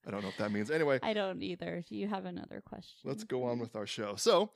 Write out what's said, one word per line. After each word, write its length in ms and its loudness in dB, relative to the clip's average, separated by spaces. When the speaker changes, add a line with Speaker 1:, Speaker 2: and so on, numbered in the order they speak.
Speaker 1:
I 60 -6
don't 100 -2
know 60 -2
what 100 -6
that 140 2
means. 180 2
Anyway. 320 4
Speaker 2:
I 120 0
don't 280 0
either. 460 -4
Do 80 -10
you 140 -2
have 160 -2
another 400 -8
question 440 -12
Speaker 1:
Let's 140 -4
Speaker 2:
for 40 -12
Speaker 1:
go 180 -2
on 100 2
Speaker 2:
me? 60 -2
Speaker 1:
with 160 -8
our 100 -4
show. 300 -4
So, 380 6